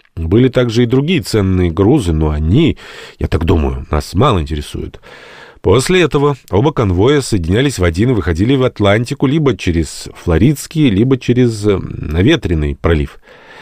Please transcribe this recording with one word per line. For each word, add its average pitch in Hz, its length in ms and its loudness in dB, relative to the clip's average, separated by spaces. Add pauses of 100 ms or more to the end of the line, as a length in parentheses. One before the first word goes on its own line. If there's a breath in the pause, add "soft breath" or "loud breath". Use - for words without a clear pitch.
(160)
Были 92 320 2
также 120 340 0
и 120 60 2
другие 139 340 0
ценные 95 480 0
грузы, 95 420 2
но 78 200 0
они, 87 480 0 (400 loud breath)
я 76 80 -2
так 85 180 -4
думаю, 69 460 0
нас - 240 -4
мало 107 260 2
интересуют. - 580 -8 (600 loud breath)
После 135 400 2
этого 143 340 0 (140)
оба 123 220 2
конвоя 117 500 2
соединялись 107 560 -2
в 90 60 0
один 87 260 2
и 131 40 2
выходили 98 420 0
в 127 80 2
Атлантику 117 640 0
либо 139 280 0
через - 600 -4
Флоридский, 131 760 0
либо 117 300 2
через, 120 480 0
э, 98 100 2
Наветренный 82 960 -2
пролив. 78 440 -2 (420 loud breath)